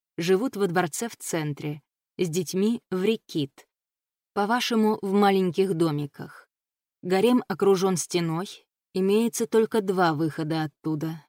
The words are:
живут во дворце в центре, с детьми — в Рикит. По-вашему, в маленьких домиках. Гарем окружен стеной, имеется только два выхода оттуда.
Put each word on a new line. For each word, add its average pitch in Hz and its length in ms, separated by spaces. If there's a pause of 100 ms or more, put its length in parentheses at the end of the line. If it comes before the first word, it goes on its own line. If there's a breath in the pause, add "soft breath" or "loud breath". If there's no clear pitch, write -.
(160)
живут 190 400
во 202 100
дворце 180 420
в - 80
центре, 151 640 (340)
с 180 120
детьми — 185 520 (100)
в 185 120
Рикит. 190 640 (680)
По-вашему, 220 640
в 196 120
маленьких 190 640
домиках. 151 760 (540)
Гарем 196 460
окружен 190 480
стеной, 170 680 (260)
имеется 220 540
только 220 340
два 185 340
выхода 160 500
оттуда. 156 640